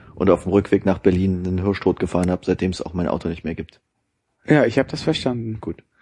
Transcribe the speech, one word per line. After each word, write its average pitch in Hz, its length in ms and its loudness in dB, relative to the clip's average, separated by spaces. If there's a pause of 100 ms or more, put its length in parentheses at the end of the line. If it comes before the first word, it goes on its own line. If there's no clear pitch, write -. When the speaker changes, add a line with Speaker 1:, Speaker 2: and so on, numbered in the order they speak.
(160)
Speaker 1:
und 92 140 2
auf 87 140 4
dem 87 100 -4
Rückweg 101 320 4
nach 95 140 2
Berlin 92 460 2
einen 92 160 -2
Hirsch 98 200 -2
tot 92 180 2
gefahren 90 320 0
hab, 92 140 -4
seitdem - 260 0
es 87 100 -6
auch - 120 -10
mein 87 140 -2
Auto - 220 -2
nicht 85 140 -8
mehr 80 120 -6
gibt. - 260 -14 (640)
Speaker 2:
Ja, 147 200 4
ich 117 140 0
hab 131 100 2
das 156 120 -8
verstanden. 120 580 -4
Speaker 1:
Gut. - 240 -10 (180)